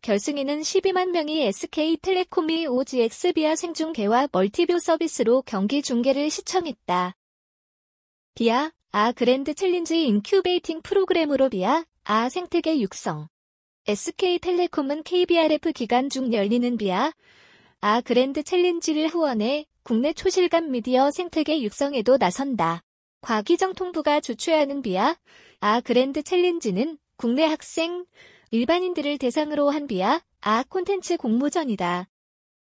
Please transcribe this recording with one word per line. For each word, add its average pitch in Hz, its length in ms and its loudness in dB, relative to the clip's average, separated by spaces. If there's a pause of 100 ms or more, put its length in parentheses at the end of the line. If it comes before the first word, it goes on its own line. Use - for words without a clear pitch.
결승에는 285 640 -2
십이만 370 480 0
명이 311 300 0
에스케이텔레콤이 330 1200 0
오지엑스 254 680 0
비아 311 200 2
생중계와 302 800 0
멀티뷰 339 480 2
서비스로 277 640 2
경기 214 380 -2
중계를 269 480 0
시청했다. 226 880 -4 (1200)
비아, 240 380 0 (180)
아 214 220 0
그랜드 269 420 0
챌린지 339 520 0
인큐베이팅 330 760 0
프로그램으로 320 680 2
비아, 233 340 0 (180)
아 226 260 0
생태계 330 520 0
육성. 160 480 -6 (580)
에스케이텔레콤은 339 1160 -2
케이비알 349 480 2
에프 302 180 0
기간 254 400 0
중 262 220 -4
열리는 240 440 0
비아, 208 360 0 (680)
아 214 200 2
그랜드 262 420 0
챌린지를 339 640 0
후원해 294 580 0 (180)
국내 247 280 0
초실감 339 600 0
미디어 254 400 2
생태계 320 500 -2
육성에도 254 540 0
나선다. 226 680 0 (380)
과기정통부가 330 1000 0
주최하는 285 640 0
비아, 220 340 0 (440)
아 214 200 2
그랜드 262 440 0
챌린지는 330 720 0 (180)
국내 254 280 0
학생, 330 600 -2 (460)
일반인들을 302 640 0
대상으로 294 540 0
한 294 160 -2
비아, 214 360 0 (200)
아 220 220 0
콘텐츠 370 520 -4
공모전이다. 226 920 -2 (540)